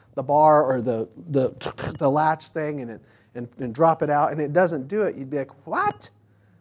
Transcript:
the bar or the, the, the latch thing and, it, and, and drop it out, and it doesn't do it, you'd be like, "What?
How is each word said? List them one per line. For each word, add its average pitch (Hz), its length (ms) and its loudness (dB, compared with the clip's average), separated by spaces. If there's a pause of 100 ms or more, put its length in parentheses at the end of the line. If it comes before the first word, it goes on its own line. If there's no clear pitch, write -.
(160)
the 135 80 -6
bar 151 400 6
or 131 180 0
the, 113 260 -2 (220)
the, 135 220 0 (480)
the 143 100 2
latch 156 380 0
thing 151 340 -6
and, 120 80 -10
it, 107 120 -14 (340)
and, 120 120 -10 (120)
and 120 160 -6
drop 160 260 4
it 147 80 0
out, 147 220 2
and 151 100 -4
it 147 100 -4
doesn't 160 360 2
do 208 160 -2
it, 180 120 -2
you'd 135 140 -12
be 143 80 -6
like, - 300 -10
"What? 359 420 -4 (520)